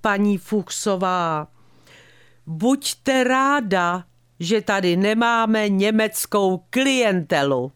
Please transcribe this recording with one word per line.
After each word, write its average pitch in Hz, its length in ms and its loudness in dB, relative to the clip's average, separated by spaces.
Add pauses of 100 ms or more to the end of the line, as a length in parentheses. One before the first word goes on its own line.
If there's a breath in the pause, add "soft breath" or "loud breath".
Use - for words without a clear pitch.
paní 208 380 0
Fuchsová? 180 1080 -2 (960 soft breath)
Buďte 254 760 -2
ráda, 226 800 0 (360)
že 190 200 0
tady 196 360 0
nemáme 220 720 0
německou 202 1000 0
klientelu. 180 1040 0